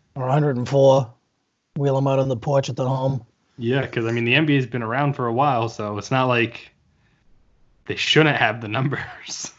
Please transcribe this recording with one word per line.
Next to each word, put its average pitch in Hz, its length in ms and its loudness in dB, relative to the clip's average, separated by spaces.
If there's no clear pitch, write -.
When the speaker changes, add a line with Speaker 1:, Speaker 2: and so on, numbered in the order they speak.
Speaker 1:
or 131 140 -6
a 127 40 0
hundred 147 240 2
and 120 120 -4
four. 135 440 4
Wheel 139 220 0
'em 135 80 0
out 135 120 2
on 135 100 0
the 131 80 -2
porch 139 340 0
at 117 60 -8
the 131 120 -2
home. 135 360 -2
Speaker 2:
Yeah, 127 280 0
'cause, 113 200 -4
I 117 60 -2
mean, 120 120 -2
the 117 100 2
N 156 120 4
B 143 100 2
A's 131 100 0
been 120 160 -6
around 135 320 -2
for 127 120 -4
a 117 60 -2
while, 123 360 0
so 104 300 -6
it's 101 120 -10
not 131 140 2
like, 120 480 0
they - 100 -6
shouldn't 151 400 2
have 113 240 0
the 113 80 -10
numbers. - 920 -6